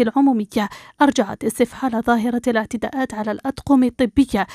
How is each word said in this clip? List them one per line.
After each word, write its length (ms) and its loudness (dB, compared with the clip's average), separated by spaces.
العمومية 680 2
أرجعت 420 0
استفحال 580 -2
ظاهرة 440 0
الاعتداءات 680 -2
على 180 -4
الأطقم 520 0
الطبية 720 0